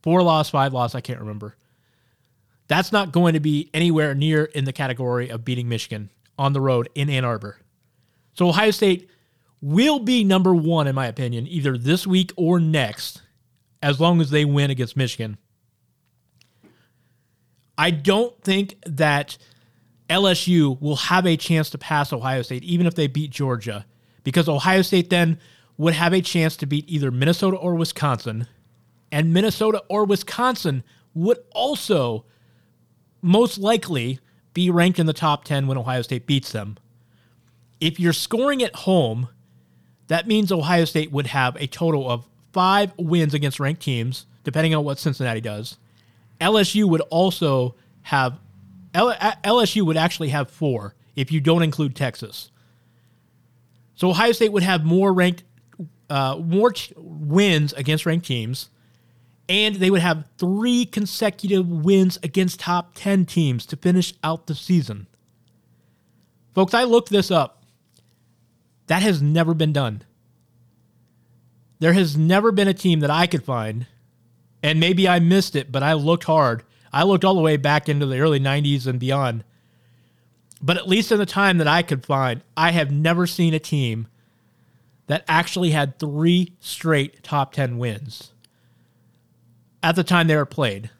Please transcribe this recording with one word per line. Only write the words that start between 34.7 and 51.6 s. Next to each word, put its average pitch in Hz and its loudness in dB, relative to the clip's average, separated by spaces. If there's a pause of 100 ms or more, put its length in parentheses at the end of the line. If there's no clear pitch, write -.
in 165 2
the 156 0
top 147 -2
ten 139 -2
when 131 -2
Ohio 127 -4
State 117 -8
beats 139 -2
them. 101 -10 (1040)
If 160 -2
you're 170 2
scoring 254 -2
at 208 -4
home, 127 0 (800)
that 170 -2
means 214 2
Ohio 170 2
State 156 -4
would 139 -2
have 127 -2
a 143 -6
total 147 -2
of 120 -4 (280)
five 190 2
wins 160 0
against 143 -2
ranked 147 -4
teams, 127 -4 (180)
depending 160 0
on 151 0
what 139 -6
Cincinnati 127 -4
does. 110 -10 (600)
L 196 2
S 202 2
U 208 4
would 160 2
also 151 0 (280)
have, 135 0 (540)
L-, 214 2 (280)
L 220 2
S 214 0
U 214 2
would 160 0
actually 160 0
have 139 -2
four 117 -4 (200)
if 139 -4
you 156 0
don't 165 4